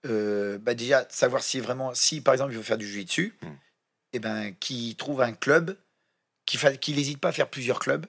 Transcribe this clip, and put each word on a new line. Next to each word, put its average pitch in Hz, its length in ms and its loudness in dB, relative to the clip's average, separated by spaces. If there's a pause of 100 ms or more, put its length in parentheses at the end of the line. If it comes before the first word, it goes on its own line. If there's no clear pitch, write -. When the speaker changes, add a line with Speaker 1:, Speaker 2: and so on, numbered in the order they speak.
Speaker 1:
Euh, 104 520 0
bah 117 160 0
déjà, 123 360 2
savoir 127 340 2
si - 160 -2
vraiment, 127 340 -4
si 151 280 2
par 131 120 6
exemple 120 200 0
il 113 40 -6
veut 110 60 -8
faire 110 140 0
du 104 100 -6
jiu-jitsu, 104 540 -2
Speaker 2:
Hmm. 87 60 -12 (680)
Speaker 1:
eh 123 60 -2
ben, 107 400 -4
qu'il 117 360 -6
trouve 135 260 -2
un 117 120 2
club, 165 440 2 (680)
qu'il - 140 0
fa-, 139 180 4
qu'il 147 180 -4
n'hésite 143 240 -2
pas 175 100 0
à - 20 0
faire 147 180 0
plusieurs 123 300 -2
clubs 156 300 -2